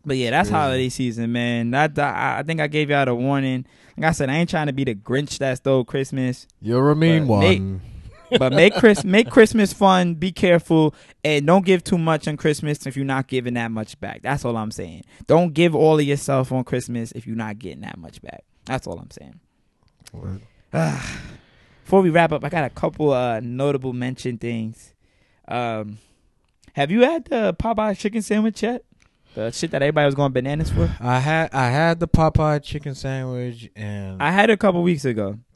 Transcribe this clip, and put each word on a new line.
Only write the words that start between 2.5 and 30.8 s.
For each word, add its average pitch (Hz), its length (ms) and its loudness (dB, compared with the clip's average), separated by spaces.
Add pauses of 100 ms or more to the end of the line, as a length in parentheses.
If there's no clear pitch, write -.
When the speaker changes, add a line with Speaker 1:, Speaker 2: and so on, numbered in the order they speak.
Speaker 1:
I 151 80 -2
gave 147 220 -2
y'all 143 160 2
the 123 80 0
warning. 131 520 -2 (320)
Like 156 120 -2
I - 40 2
said, 139 160 -2
I 139 80 -2
ain't 170 120 0
trying 156 180 -2
to 139 60 -4
be 135 100 -4
the 120 120 -2
Grinch 143 440 -4
that 131 180 -2
stole 131 280 2
Christmas. 131 640 -4 (140)
Speaker 2:
You're 120 280 2
a 151 60 4
mean 160 320 4
Speaker 1:
But 107 120 4
make, 95 200 4
Speaker 2:
one. 95 220 -6 (580)
Speaker 1:
but - 140 4
make 170 220 8
Chris-, 202 280 6
make 202 260 4
Christmas 214 440 6
fun. 185 420 4
Be 175 160 -4
careful, 165 640 4 (280)
and 147 220 2
don't 180 200 6
give 185 180 4
too 180 160 0
much 160 280 0
on 151 100 -2
Christmas 147 500 -2
if 127 100 -8
you're 135 80 -4
not 135 220 -2
giving 123 280 -4
that 117 140 -4
much 110 300 -10
back. - 240 -12
That's 139 200 -4
all 117 140 -2
I'm 110 140 -6
saying. 82 320 -14 (240)
Don't 165 260 4
give 165 220 2
all 156 240 4
of 147 60 2
yourself 135 460 -2
on 127 120 -2
Christmas 120 480 -6
if 120 160 -14
you're 113 80 -8
not 107 240 -8
getting 80 220 -14
that - 180 -14
much - 240 -20
back. - 200 -18 (220)
That's 127 220 -6
all 87 100 -10
I'm - 140 -20
saying. - 280 -20 (760)
Speaker 2:
Word. 95 280 -12 (320)
Speaker 1:
Ah, 151 460 -4 (640)
before 196 180 4
we 180 80 2
wrap 165 220 4
up, 143 120 -4
I 143 60 -6
got 160 140 -2
a 120 80 -4
couple, 151 400 -2
uh, 123 300 0
notable 131 520 -4
mention 123 460 -8
things. 113 560 -8 (520)
Um, 110 520 -6 (760)
have 147 160 -2
you 226 120 2
had 302 240 2
the 214 280 -2
Popeyes 214 460 -2
chicken 214 240 -4
sandwich 214 400 -2
yet? 240 200 -6 (500)
The 110 180 -6
shit 165 200 -6
that 139 100 -2
everybody 147 240 2
was 139 100 2
going 139 180 0
bananas 139 380 -2
for? - 280 0